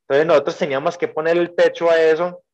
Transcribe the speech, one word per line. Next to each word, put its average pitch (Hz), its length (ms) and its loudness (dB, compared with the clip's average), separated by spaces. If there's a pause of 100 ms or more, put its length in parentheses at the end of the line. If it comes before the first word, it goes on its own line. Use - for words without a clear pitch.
Entonces 143 260 0
nosotros 165 320 0
teníamos 151 400 -4
que 156 80 -6
ponerle 165 360 -2
el 170 120 -6
pecho 170 340 0
a 165 80 4
eso 165 460 0 (120)